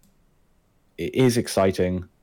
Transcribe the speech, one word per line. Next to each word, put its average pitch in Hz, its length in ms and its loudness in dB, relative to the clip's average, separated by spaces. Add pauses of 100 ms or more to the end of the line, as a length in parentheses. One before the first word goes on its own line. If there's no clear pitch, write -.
(960)
It - 160 -8
is 123 240 2
exciting. 92 720 0 (160)